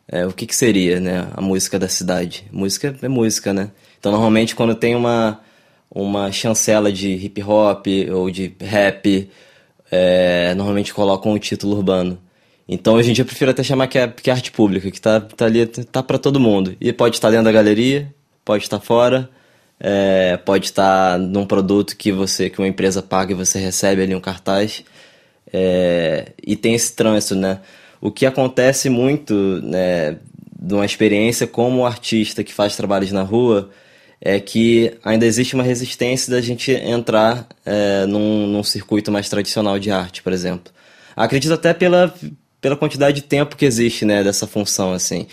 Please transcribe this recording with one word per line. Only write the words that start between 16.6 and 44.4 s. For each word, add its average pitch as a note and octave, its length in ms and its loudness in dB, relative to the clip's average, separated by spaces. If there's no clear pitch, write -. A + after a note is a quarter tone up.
E A#2 140 -2
pode A#2+ 220 2
estar A2 160 2
dentro A2+ 140 4
da A2 60 4
galeria, A#2+ 600 4
pode G#2+ 200 -2
estar G#2 160 -6
fora, B2 480 2
é, F#2+ 580 2
pode F#2+ 280 0
estar F#2+ 520 2
num F#2+ 300 -2
produto G2+ 500 0
que G#2+ 140 -2
você, F#2+ 380 -2
que - 100 -14
uma G2 80 0
empresa F#2+ 340 -2
paga F#2+ 300 -2
e G2 40 -2
você F#2 220 -2
recebe F#2+ 460 0
ali F#2+ 100 -2
um F#2 80 -4
cartaz. G2 640 -4
É, F2+ 800 0
e G#2 100 -2
tem A2+ 200 0
esse A#2 180 -2
trânsito, G#2+ 400 0
né? F#2+ 260 -2
O G#2+ 100 -2
que - 140 -2
acontece C3 640 2
muito, C3 460 0
né, E2+ 540 -2
de F2+ 160 -6
uma G2+ 100 2
experiência G#2+ 640 0
como B2 380 0
artista A2 580 -2
que - 100 -12
faz G#2 220 -2
trabalhos G2 360 -2
na G2 120 -2
rua, G#2 480 0
é G2 180 0
que A2+ 540 2
ainda A2 220 2
existe A#2+ 300 0
uma B2+ 80 0
resistência B2+ 680 -4
da B2 80 2
gente A#2+ 320 -4
entrar, A#2 760 0
é, G2+ 400 0
num, G#2 420 0
num G#2 160 -2
circuito G#2 480 -4
mais G2+ 160 -2
tradicional G#2 520 -2
de G2 100 -6
arte, F2+ 320 -4
por F#2 120 -4
exemplo. F2+ 380 -6
Acredito C3+ 380 0
até E3 200 2
pela, F3+ 400 4
pela C3+ 140 0
quantidade C#3+ 460 0
de - 60 -18
tempo D3 280 0
que - 100 0
existe, A#2 400 2
né, G#2 180 4
dessa G2 220 0